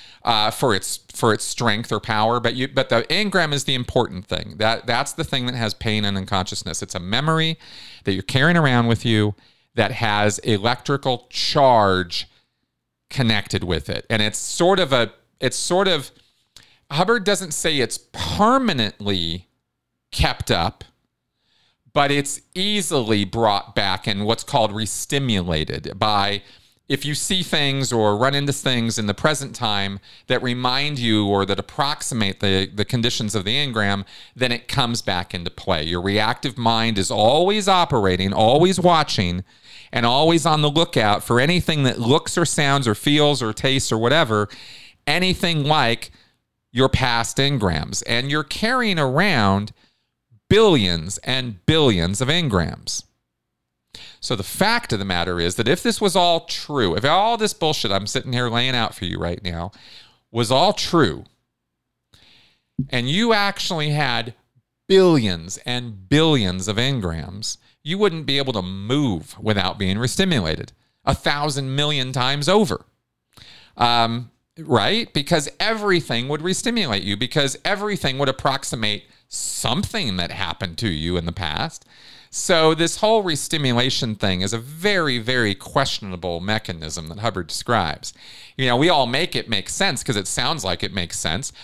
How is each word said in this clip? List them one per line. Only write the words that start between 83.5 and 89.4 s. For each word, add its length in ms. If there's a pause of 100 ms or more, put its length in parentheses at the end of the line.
thing 260
is 100
a 60
very, 600
very 340
questionable 840
mechanism 720
that 100
Hubbard 300
describes. 640 (440)
You 100
know, 100
we 120
all 200
make 260
it 140